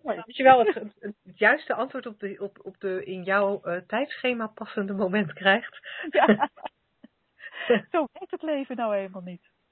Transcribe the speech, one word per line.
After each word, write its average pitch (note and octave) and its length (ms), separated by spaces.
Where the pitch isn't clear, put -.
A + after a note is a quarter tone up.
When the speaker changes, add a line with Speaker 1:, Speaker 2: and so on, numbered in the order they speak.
Speaker 1:
mooi. A#3 120
Speaker 2:
dat - 220
je C#4 60
wel C4 220
het, F4 100
het, G#3+ 240
het G#3 160
juiste A#3 360
antwoord B3 320
op G#3+ 140
de, G3 200
op, G3+ 260
op F#3+ 140
de F#3 260
in F#3 180
jouw, G3 380
eh, F3 160
tijdschema A#3+ 600
passende G#3 460
moment G3 400
krijgt. - 460
Speaker 1:
Ja. - 180
Speaker 2:
<laughs> G#3 220
Speaker 1:
Zo D#4 220
werkt F#4 180
het F4 100
leven C#4 340
nou A3 200
helemaal G3 260
niet. F3 280